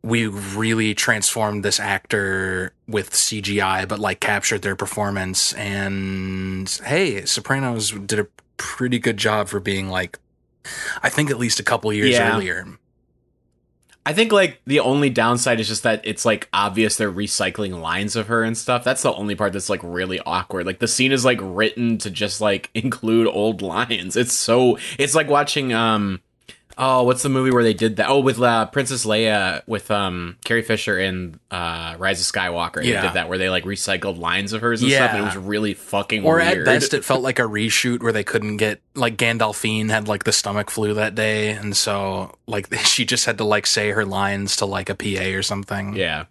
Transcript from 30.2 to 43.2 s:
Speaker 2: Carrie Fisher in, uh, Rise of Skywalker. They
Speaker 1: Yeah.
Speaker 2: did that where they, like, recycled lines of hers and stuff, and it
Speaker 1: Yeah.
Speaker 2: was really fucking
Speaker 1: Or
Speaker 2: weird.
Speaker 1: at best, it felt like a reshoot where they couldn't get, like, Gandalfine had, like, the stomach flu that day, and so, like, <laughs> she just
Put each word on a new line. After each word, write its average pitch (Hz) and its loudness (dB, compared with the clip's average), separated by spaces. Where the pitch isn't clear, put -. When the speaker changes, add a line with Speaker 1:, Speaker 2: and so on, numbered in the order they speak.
Speaker 2:
Carrie 117 2
Fisher 107 0
in, 92 -4
uh, 82 -6
Rise 92 0
of - 0
Skywalker. 85 -2
They 123 0
Speaker 1:
Yeah. 98 0
Speaker 2:
did 90 -2
that 85 -2
where 92 -2
they, 92 0
like, 92 0
recycled 95 -4
lines 90 -2
of 110 -4
hers 117 0
and 131 2
stuff, 131 4
and 113 -2
it 101 0
Speaker 1:
Yeah. 101 0
Speaker 2:
was 95 -4
really 104 -2
fucking 101 -4
Speaker 1:
Or 160 4
Speaker 2:
weird. 170 2
Speaker 1:
at 160 -2
best, 127 2
it 127 -2
felt 131 0
like 127 0
a 127 4
reshoot 113 0
where 117 0
they 104 0
couldn't 107 -2
get, 107 0
like, 120 -2
Gandalfine 110 0
had, 107 0
like, 104 -2
the 110 2
stomach 101 -2
flu 107 0
that 107 -2
day, 107 0
and 104 -4
so, 98 -2
like, 104 -4
<laughs> - -4
she - 2
just 117 0